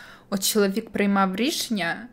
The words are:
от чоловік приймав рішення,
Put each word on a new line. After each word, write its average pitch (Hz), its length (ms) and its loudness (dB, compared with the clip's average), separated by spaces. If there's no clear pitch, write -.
от 196 140 -4
чоловік 202 460 2
приймав 196 460 2
рішення, 220 760 -2